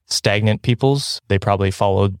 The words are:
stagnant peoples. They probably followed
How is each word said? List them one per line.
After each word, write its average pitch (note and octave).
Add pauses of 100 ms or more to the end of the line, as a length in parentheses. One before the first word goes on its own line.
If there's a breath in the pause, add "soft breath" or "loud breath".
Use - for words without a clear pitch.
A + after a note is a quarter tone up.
stagnant G#2+
peoples. C3+
They G2
probably G2
followed G2